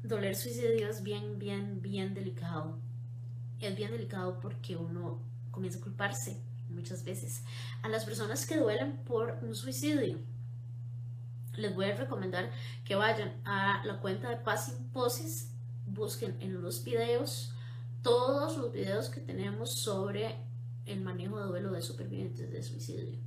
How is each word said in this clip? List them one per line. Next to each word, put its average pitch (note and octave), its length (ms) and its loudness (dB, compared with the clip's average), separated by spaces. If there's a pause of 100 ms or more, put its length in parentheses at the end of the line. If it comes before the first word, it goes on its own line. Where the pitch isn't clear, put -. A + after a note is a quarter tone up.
Doler G3 320 2
suicidio A#3 520 4
es G#3+ 140 -2
bien, G#3 380 -2
bien, G3+ 420 -2
bien G3 320 0
delicado. E3+ 640 -2 (840)
Es G3 160 -2
bien G#3 160 -2
delicado F#3 480 0
porque F#3+ 360 -4
uno E3+ 440 -2 (300)
comienza F#3 300 -2
a - 20 -8
culparse G3+ 580 -2 (300)
muchas - 340 -4
veces. - 400 -4 (380)
A G#3+ 80 -2
las A3 160 2
personas A3 400 0
que D#4+ 120 2
duelen C4 400 4
por A#3 440 2
un A3+ 140 -2
suicidio, C4 640 2 (1400)
les G#3 180 0
voy F#3+ 120 4
a G3+ 100 4
recomendar G3 560 0 (320)
que - 100 0
vayan G#3 400 6 (100)
a G3 400 4
la G3+ 160 0
cuenta F#3+ 300 0
de - 80 0
Paz G#3+ 280 2
Sin - 240 -4
Poses, - 640 0 (340)
busquen G3 520 0
en F#3 220 -2
los E3+ 220 -2
videos, A#3+ 720 2 (500)
todos C#4 540 6
los A#3+ 140 0
videos G3 380 2
que - 120 -6
tenemos G3 500 -2
sobre G3+ 640 0 (500)
el G3 160 -2
manejo F#3 380 -2
de G3+ 60 -2
duelo F#3+ 260 0
de F3 100 0
supervivientes - 680 -2
de - 100 -4
suicidio - 640 -4